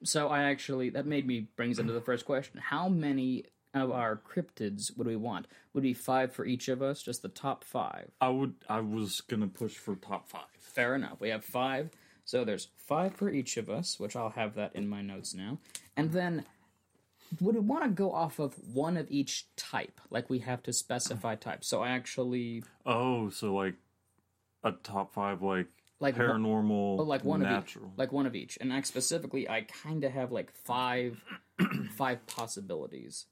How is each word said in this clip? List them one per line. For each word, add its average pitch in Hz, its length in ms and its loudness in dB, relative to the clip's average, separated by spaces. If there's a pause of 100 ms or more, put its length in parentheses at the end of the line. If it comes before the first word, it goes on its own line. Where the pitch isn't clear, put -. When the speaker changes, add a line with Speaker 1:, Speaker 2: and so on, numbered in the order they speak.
Speaker 1:
So 147 240 2
I 143 160 4
actually, 139 480 0
that 139 140 -2
made 143 200 0
me, 117 300 0
brings 117 240 0
into 117 140 0
the 117 80 0
first 120 240 0
question. 139 340 -2
How 170 300 0
many 135 560 2 (280)
of 131 180 2
our 113 260 2
cryptids - 800 -4
would 127 100 0
we 113 80 0
want? 107 320 -4 (260)
Would 143 100 2
it 135 40 4
be 127 60 4
five 131 400 2
for - 120 -4
each 123 220 0
of 127 140 0
us, 139 200 0
just - 200 -6
the 92 80 -8
top - 340 -4
five? - 480 -4 (100)
Speaker 2:
I 131 80 8
would, 131 240 2 (160)
I 110 120 2
was 107 400 0
gonna 104 260 2
push 104 260 -4
for - 220 -6
top - 320 -8
five. 78 180 -12 (140)
Speaker 1:
Fair 127 360 2
enough. 127 240 -2
We 107 100 0
have 110 140 -2
five. 135 460 0 (340)
So 123 200 2
there's 104 320 -2
five 175 400 0
for 202 140 2
each 131 280 0
of 113 120 -4
us, 139 300 -2
which 104 160 -4
I'll 113 160 0
have 107 240 -2
that 104 200 -2
in 104 120 -2
my 101 140 -2
notes 98 340 -8
now. 104 240 -6 (360)
And 156 160 2
then, 175 340 0 (920)
would 202 160 6
we 226 60 2
wanna 277 280 4
go 190 220 2
off 165 280 0
of 147 160 0 (200)
one 160 220 2
of 156 120 -2
each - 360 0 (100)
type? - 440 -6 (100)
Like, 120 200 -2
we 127 100 2
have 123 240 -2
to 123 100 -2
specify 117 600 -2
type. - 280 -8
So 107 180 0
I 120 100 0
actually 123 720 -2 (220)
Speaker 2:
Oh, 120 440 2
so, 98 260 -2
like, 95 200 2 (880)
a 110 80 2
top 98 420 -4
five, 101 300 -2
like, 95 240 0 (320)
Speaker 1:
Like, 135 180 2
one 120 100 6
Speaker 2:
paranormal, 107 720 4
Speaker 1:
oh, - 40 2
like, 139 200 0
one 98 180 2
Speaker 2:
natural. 98 440 0
Speaker 1:
of 95 80 -12
each. 95 60 -8
Like, 131 120 2
one 139 140 2
of 123 100 0
each. - 240 -8
And 127 140 0
I 135 80 0
specifically, 139 680 -2
I 113 140 0
kinda 147 480 -2
have, 127 220 -2
like, 98 200 -2
five, 123 720 0 (360)
<clears throat> - 320 2
five 127 340 0
possibilities 87 1080 -6